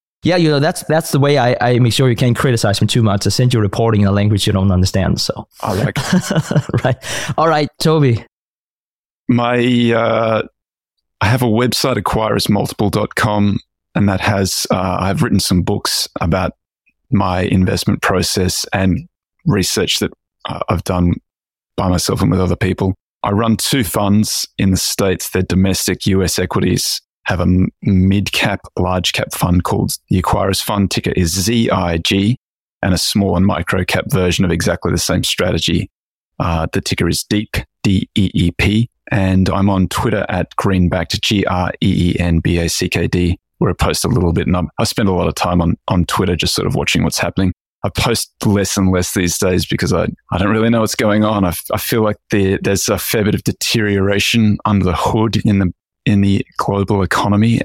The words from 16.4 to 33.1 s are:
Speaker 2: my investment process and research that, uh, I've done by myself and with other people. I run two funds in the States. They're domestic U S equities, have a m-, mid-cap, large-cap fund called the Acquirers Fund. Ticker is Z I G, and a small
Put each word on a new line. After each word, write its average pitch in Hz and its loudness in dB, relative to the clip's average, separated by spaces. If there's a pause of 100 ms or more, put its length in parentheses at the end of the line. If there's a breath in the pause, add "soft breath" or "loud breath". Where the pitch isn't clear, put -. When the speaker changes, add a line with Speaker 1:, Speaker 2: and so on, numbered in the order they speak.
Speaker 2:
my - 0
investment - 0
process 92 -2
and 95 0 (380)
research 98 0
that, 98 -4 (320)
uh, - -8
I've - -2
done 90 0 (640)
by 92 -2
myself 90 -2
and 101 0
with 95 2
other 92 0
people. 92 -2 (300)
I 101 -2
run 110 0
two - 0
funds 104 0 (100)
in 95 2
the 90 2
States. - -2
They're 92 0
domestic 92 0
U 95 2
S 90 -2
equities, - -2 (240)
have 87 -2
a 87 0
m-, 92 2 (140)
mid-cap, 98 0 (140)
large-cap 90 -2
fund 87 0
called 101 -2 (120)
the 92 2
Acquirers 95 0
Fund. 101 0
Ticker - -2
is 87 0
Z 104 0
I 87 0
G, 98 0 (460)
and 95 2
a 85 2
small 98 0